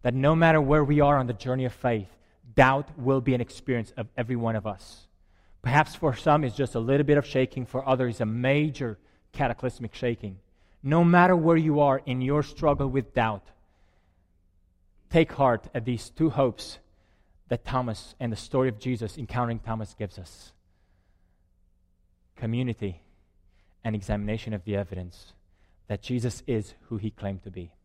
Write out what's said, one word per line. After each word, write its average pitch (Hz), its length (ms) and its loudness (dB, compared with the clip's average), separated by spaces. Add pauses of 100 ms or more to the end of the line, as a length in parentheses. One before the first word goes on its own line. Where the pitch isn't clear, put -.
that 123 120 0
no 139 200 2
matter 160 260 6
where 147 240 4
we 147 160 2
are 143 180 6
on 131 80 0
the 120 60 -4
journey 127 320 -4
of 120 80 -2
faith, 113 360 -2 (460)
doubt 139 420 4
will 135 240 0
be 127 140 0
an 120 60 0
experience 120 560 -6
of 107 100 -8 (100)
every 123 200 -4
one 113 200 -2
of 104 100 -6
us. - 400 -12 (540)
Perhaps 147 360 2
for 143 180 -2
some 151 300 2
it's 120 120 -6
just 135 180 -4
a 117 60 -2
little 139 240 2
bit 147 140 4
of - 80 -2
shaking, 131 400 -2
for 135 200 -6
others 127 340 0
a 113 60 -2
major 131 720 -2 (340)
cataclysmic 120 640 -4
shaking. 107 440 -6 (440)
No 160 200 4
matter 175 320 6
where 165 220 4
you 156 240 2
are 139 260 4
in 127 140 -2
your 143 240 0
struggle 143 420 0
with 131 280 -4
doubt, 110 300 0 (1700)
take 165 220 4
heart 123 420 0
at 117 100 -4
these 120 260 -6
two 156 200 0
hopes - 480 -2 (680)
that 120 160 -4
Thomas 127 560 -6
and 120 100 -4
the 107 60 -6
story 131 320 -2
of 107 100 -6
Jesus 113 400 -6
encountering 117 400 -4
Thomas 110 400 -8
gives 104 200 -10
us. - 340 -20 (1800)
Community 113 640 -4 (840)
and 110 140 -4
examination 107 580 -4
of 95 100 -8
the 104 120 -4
evidence 90 560 -8 (560)
that 104 120 -6
Jesus 123 460 -4
is 113 280 -4 (140)
who 117 80 -6
he 104 140 -6
claimed 98 320 -8
to 101 80 -16
be. 87 220 -14 (120)